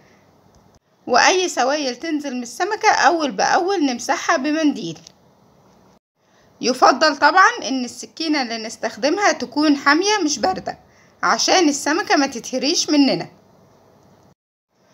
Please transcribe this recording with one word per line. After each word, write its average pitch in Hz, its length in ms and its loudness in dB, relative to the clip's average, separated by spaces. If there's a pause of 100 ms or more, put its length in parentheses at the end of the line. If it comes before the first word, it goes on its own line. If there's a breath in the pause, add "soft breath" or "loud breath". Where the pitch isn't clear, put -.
(1080 soft breath)
وأي 311 420 4
سوائل 269 480 -2
تنزل 285 400 -6
من 247 60 -8
السمكة 392 480 -2
أول 302 400 2
بأول 330 560 0
نمسحها 269 500 -2
بمنديل. 269 640 -2 (1600 soft breath)
يفضل 294 560 2
طبعًا 370 340 4 (180)
إن 262 160 -4
السكينة 302 580 -6
اللي 226 160 -8
نستخدمها 254 720 -2
تكون 294 440 0
حامية 349 480 2
مش 294 140 -2
باردة - 400 -4 (440 soft breath)
عشان 302 460 2
السمكة 339 480 0
ما 277 100 2
تتهريش 262 640 -4
مننا. 254 380 2 (1700 soft breath)